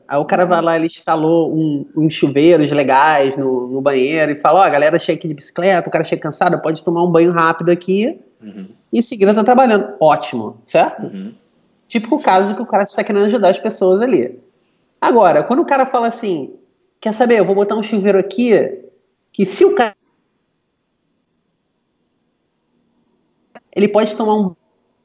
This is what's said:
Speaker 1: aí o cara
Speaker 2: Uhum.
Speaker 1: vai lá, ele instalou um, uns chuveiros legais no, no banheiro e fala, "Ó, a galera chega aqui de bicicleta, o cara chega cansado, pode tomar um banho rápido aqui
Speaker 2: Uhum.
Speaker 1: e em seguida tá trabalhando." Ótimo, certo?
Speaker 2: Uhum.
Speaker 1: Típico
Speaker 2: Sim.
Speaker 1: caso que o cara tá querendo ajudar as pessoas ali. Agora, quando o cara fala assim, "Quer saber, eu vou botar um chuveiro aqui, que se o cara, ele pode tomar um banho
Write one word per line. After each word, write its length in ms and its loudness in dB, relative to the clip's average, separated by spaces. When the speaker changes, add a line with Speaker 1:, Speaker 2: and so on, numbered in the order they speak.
Speaker 1:
aí 120 -4
o 60 -2
cara 200 0
Speaker 2:
Uhum. 60 -4
Speaker 1:
vai 120 0
lá, 140 0
ele 100 -2
instalou 680 -2
um, 320 -2
uns 180 0
chuveiros 560 2
legais 680 2
no, 300 -4
no 160 -6
banheiro 480 0
e 80 -4
fala, 220 4
"Ó, 20 6
a 80 4
galera 300 2
chega 180 -4
aqui 80 -12
de 80 -8
bicicleta, 540 -2
o 40 -10
cara 120 -2
chega 180 -6
cansado, 400 -2
pode 220 -6
tomar 180 -2
um 80 0
banho 220 4
rápido 380 0
aqui 500 -2
Speaker 2:
Uhum. 280 -18
Speaker 1:
e 80 0
em 20 0
seguida 320 2
tá 80 2
trabalhando." 580 2
Ótimo, 640 -2
certo? 420 -2
Speaker 2:
Uhum. 280 -14
Speaker 1:
Típico 300 -2
Speaker 2:
Sim. 60 -8
Speaker 1:
caso 300 2
que 80 -10
o 40 -10
cara 180 0
tá 200 -6
querendo 220 0
ajudar 240 2
as 100 0
pessoas 420 0
ali. 380 -2
Agora, 440 4
quando 160 -2
o 60 0
cara 200 0
fala 220 -2
assim, 440 -8
"Quer 120 -6
saber, 260 2
eu 60 4
vou 100 0
botar 220 -2
um 60 -4
chuveiro 360 0
aqui, 340 -2
que 120 0
se 200 0
o 120 4
cara, 180 -2
ele 140 0
pode 280 0
tomar 180 -2
um 100 -2
banho 120 -8